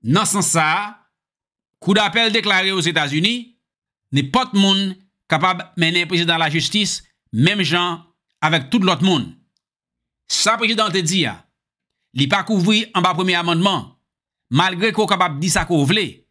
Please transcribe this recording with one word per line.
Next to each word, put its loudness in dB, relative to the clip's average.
Nan 2
sans 0
sa 0
a, -6
Kou 2
Dapèl 2
deklare 0
oz -2
etat -2
zini 0
nenpòt 0
moun 2
kapab 0
mennen 0
prezidan 0
a 2
lajistis -2
menm 2
jan -2
avèk 0
tout 2
lòt 2
moun. 2
Sa 0
prezidan 0
an -4
te 0
di 0
a -10
li 2
pa 2
kouvri 2
anba 2
premye 0
amandman. 0
Malgre 0
ke 0
ou 0
kapab 0
di -2
sa -2
ke 0
ou 2
vle -2